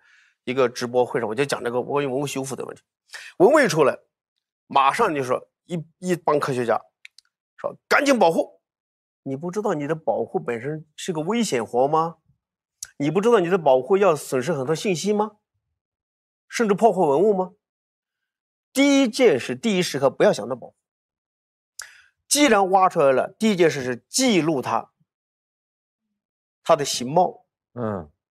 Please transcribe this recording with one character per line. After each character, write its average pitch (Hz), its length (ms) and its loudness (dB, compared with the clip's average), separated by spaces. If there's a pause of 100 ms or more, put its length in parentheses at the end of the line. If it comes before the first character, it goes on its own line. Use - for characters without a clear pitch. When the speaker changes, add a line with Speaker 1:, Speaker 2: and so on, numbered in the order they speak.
(460)
Speaker 1:
一 127 80 -6
个 123 160 2
直 120 180 -8
播 123 180 0
会 127 140 -6
上， 113 80 -4
我 107 80 -8
就 135 80 -2
讲 123 180 -4
这 117 80 -6
个 120 140 -4
关 139 180 -4
于 143 60 -4
文 131 140 -6
物 147 40 -6
修 135 160 -8
复 135 140 -10
的 - 80 -10
问 - 100 -12
题。 - 80 -20 (580)
文 208 120 8
物 311 80 6
一 262 80 4
出 156 160 2
来， 123 160 2 (680)
马 139 260 2
上 214 200 0
就 143 80 -4
说 123 280 -4 (160)
一， 165 180 -8 (140)
一 180 180 -4
帮 151 240 -2
科 139 140 -4
学 123 120 -4
家 110 140 0 (760)
说 - 180 -10 (140)
：“赶 - 160 2
紧 269 120 4
保 214 140 4
护！” - 300 -6 (600)
你 135 120 -8
不 165 160 -10
知 202 100 -6
道 208 120 -2
你 147 120 -4
的 147 80 -4
保 135 300 -4
护 - 160 -6
本 120 220 -6
身 156 240 -10 (100)
是 - 160 -8
个 160 80 -6
危 208 240 -2
险 120 220 -2
活 120 240 0
吗？ 160 280 -2 (840)
你 190 120 -2
不 165 80 -2
知 208 100 2
道 233 120 4
你 170 80 -2
的 190 80 2
保 135 240 2
护 190 160 0
要 190 180 4
损 139 260 -4
失 147 120 -4
很 135 120 -4
多 147 80 -2
信 175 220 -2
息 180 160 -4
吗？ 214 200 -2 (1160)
甚 226 220 -2
至 202 40 2
破 208 200 4
坏 180 120 0
文 143 140 4
物 208 140 4
吗？ 185 180 -4 (1200)
第 277 300 4
一 262 80 2
件 208 300 4
事， 127 160 -8
第 196 220 -2
一 180 40 2
时 156 160 -6
刻 131 140 2
不 - 120 -2
要 202 80 6
想 127 160 -6
到 131 80 -8
保 113 120 -16
护。 - 80 -20 (1500)
既 294 180 2
然 202 240 2
挖 190 180 4
出 175 120 -2
来 139 120 6
了， 127 280 -2
第 220 120 2
一 202 40 -2
件 170 140 4
事 139 120 -4
是 123 260 -8
记 240 340 2
录 147 200 -2
它， 113 300 -6 (1700)
它 170 120 4
的 143 100 -2
形 127 260 -6
貌， 170 340 0 (280)
Speaker 2:
嗯。 107 340 -8 (240)